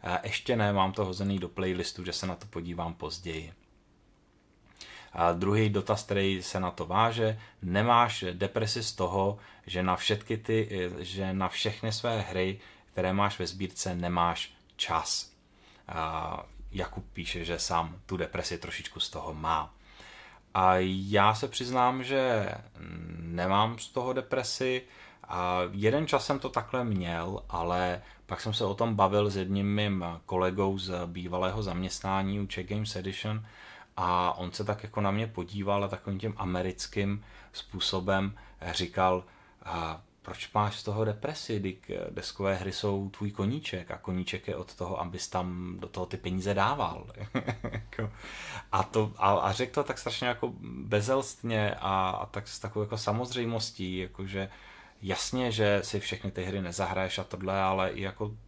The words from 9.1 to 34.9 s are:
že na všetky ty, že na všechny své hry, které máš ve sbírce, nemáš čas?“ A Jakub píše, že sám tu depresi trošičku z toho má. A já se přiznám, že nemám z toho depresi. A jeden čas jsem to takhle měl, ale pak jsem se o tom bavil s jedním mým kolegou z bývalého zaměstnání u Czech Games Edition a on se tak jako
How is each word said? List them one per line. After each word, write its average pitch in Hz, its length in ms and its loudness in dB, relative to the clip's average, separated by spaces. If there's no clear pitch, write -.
že 92 160 0
na 92 120 4
všetky 107 420 0
ty, 104 520 0
že 95 340 -2
na 95 160 2
všechny - 420 -2
své 113 300 0
hry, 95 380 0
které 92 220 2
máš 101 260 2
ve 87 80 0
sbírce, 92 480 -4
nemáš 87 580 2
čas?“ - 560 -2
A 80 560 -4
Jakub - 420 -6
píše, 85 320 -6
že 85 140 -2
sám 82 360 0
tu 95 120 -4
depresi 82 400 -2
trošičku - 420 -10
z - 100 -2
toho 78 240 -8
má. 78 400 0
A 92 240 8
já 98 580 6
se - 120 -2
přiznám, 127 560 2
že 127 480 2
nemám 95 600 2
z - 80 -10
toho 127 260 -2
depresi. 127 680 0
A 90 360 0
jeden 113 360 4
čas - 180 4
jsem 139 140 2
to 139 100 -4
takhle 123 340 0
měl, 90 680 -2
ale 87 520 0
pak - 160 -6
jsem 107 120 -2
se 107 120 2
o 98 80 0
tom 113 220 2
bavil 101 340 6
s 98 80 -2
jedním 98 380 2
mým 101 300 0
kolegou 92 520 2
z 92 280 -4
bývalého 90 580 -2
zaměstnání 95 760 0
u 101 60 -2
Czech 95 240 -6
Games 107 260 -2
Edition 107 500 -4
a 90 400 4
on 90 140 -4
se - 120 -4
tak 104 200 -2
jako 107 180 -4